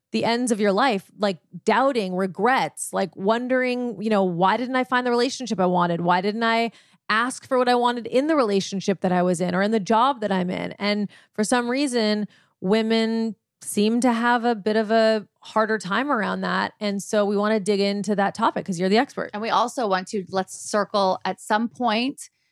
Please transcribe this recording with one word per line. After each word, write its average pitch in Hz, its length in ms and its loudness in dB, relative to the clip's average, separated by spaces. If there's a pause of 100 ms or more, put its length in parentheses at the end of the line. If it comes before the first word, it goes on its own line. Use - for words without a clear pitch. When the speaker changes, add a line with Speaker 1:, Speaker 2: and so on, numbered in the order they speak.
(140)
Speaker 1:
the 226 120 0
ends 233 260 0
of 220 100 0
your 208 120 2
life, 214 460 0
like 196 200 -2 (260)
doubting, 220 520 2
regrets, 190 760 -2
like 185 220 -2
wondering, 247 880 -2
you 220 80 -2
know, 196 140 4
"Why 185 320 2
didn't 254 180 -4
I 254 80 2
find 247 240 0
the 247 60 2
relationship 240 480 -2
I 180 60 4
wanted? 175 340 0
Why 175 200 2
didn't 208 220 -4
I 226 300 0 (360)
ask 233 380 -2
for 262 100 0
what 247 120 2
I 247 80 4
wanted 240 320 -2
in 269 180 2
the 320 80 2
relationship 202 680 0
that 180 100 0
I 180 100 2
was 180 180 2
in 180 140 -2
or 190 80 2
in 208 80 0
the 226 80 0
job 226 440 2
that 196 100 -2
I'm 185 180 0
in?" 90 300 -6
And 208 280 0 (240)
for 214 120 -2
some 240 260 0
reason, 233 560 0 (340)
women 226 760 0 (260)
seem 220 380 0
to 247 120 4
have 240 320 2
a 240 120 2
bit 208 180 -2
of 214 160 0
a 220 380 2 (140)
harder 220 360 0
time 220 320 -2
around 190 300 -2
that. 190 400 -2
And 202 200 -4
so 208 240 0
we 202 120 0
wanna 208 240 2
dig 196 180 0
into 202 380 0
that 196 180 0
topic 220 320 -2
'cause 170 140 -4
you're 185 80 0
the 214 100 4
expert. - 340 -2
Speaker 2:
And 208 80 -8
we 220 100 -6
also 226 360 0
want 185 220 0
to, 196 220 -6
let's 190 280 -4
circle 196 680 0
at 185 160 -6
some 220 280 0
point 240 600 -2 (220)